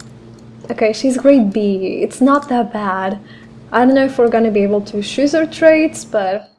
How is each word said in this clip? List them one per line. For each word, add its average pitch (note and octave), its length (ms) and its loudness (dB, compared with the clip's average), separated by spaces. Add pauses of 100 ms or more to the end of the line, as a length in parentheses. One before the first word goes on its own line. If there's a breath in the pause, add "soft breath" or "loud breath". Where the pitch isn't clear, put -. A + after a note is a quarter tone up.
(720)
Okay, A3+ 240 0
she's B3+ 240 0
grade B3+ 340 4
B. G3 500 -2
It's A3+ 200 -4
not C#4 260 2
that A#3+ 240 -2
bad. G3 480 -4 (500 loud breath)
I A#3 140 2
don't C4 100 4
know C4+ 120 2
if C4+ 120 -4
we're A#3 120 2
gonna A3+ 200 0
be G3+ 120 0
able G3+ 200 0
to G#3 200 -8
choose C#4+ 300 -2
her D#4+ 140 0
traits, D#4+ 600 2
but, G3+ 520 -4